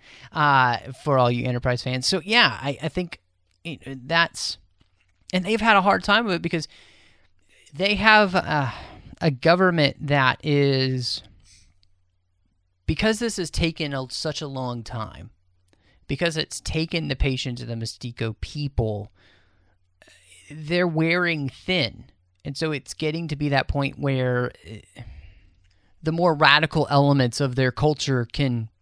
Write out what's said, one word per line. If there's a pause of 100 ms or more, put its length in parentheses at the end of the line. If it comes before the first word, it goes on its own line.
(320)
uh, (260)
for
all
you
Enterprise
fans.
So,
yeah,
I,
I
think (440)
it,
that's, (760)
and
they've
had
a
hard
time
with
it
because (1080)
they
have
a, (480)
a
government (100)
that
is, (1600)
because
this
has
taken
a,
such
a
long
time, (760)
because
it's
taken
the
patience
of
the
Mistiko
people, (1400)
they're
wearing
thin. (400)
And
so
it's
getting
to
be
that
point
where, (120)
eh, (1200)
the
more
radical
elements
of
their
culture
can (120)